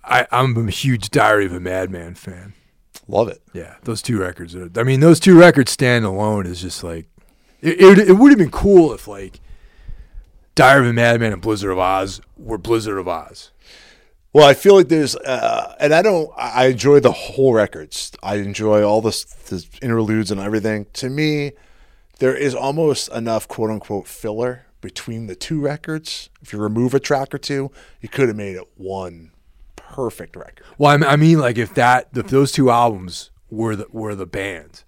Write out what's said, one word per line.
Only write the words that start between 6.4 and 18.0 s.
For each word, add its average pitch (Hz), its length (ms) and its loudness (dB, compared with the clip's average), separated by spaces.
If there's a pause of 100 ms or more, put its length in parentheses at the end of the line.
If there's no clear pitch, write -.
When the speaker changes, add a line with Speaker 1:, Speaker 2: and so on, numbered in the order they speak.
Speaker 1:
is 87 160 -10
just, 90 220 -12
like, 82 220 -12 (540)
it, 165 200 -4
it, 190 300 8
it - 20 10
would 254 180 8
have 254 80 6
been 156 140 0
cool 175 400 4
if, 101 160 -14
like, 98 320 -16 (1120)
Diary 135 300 6
of 120 60 0
a - 20 -2
Madman 117 400 2
and 90 100 -12
Blizzard 101 300 -4
of 92 80 -2
Oz 95 400 -2 (160)
were 110 220 -10
Blizzard 107 400 -4
of 90 100 -8
Oz. - 420 -12 (840)
Speaker 2:
Well, 147 140 8
I 139 80 8
feel 196 200 6
like 175 140 6
there's, 151 280 0
uh, 113 640 -4
and 151 140 2
I 170 80 4
don't, 175 340 0
I, 123 280 -2
I - 20 4
enjoy 131 340 4
the 120 120 2
whole 135 420 -2
records. - 580 -4 (100)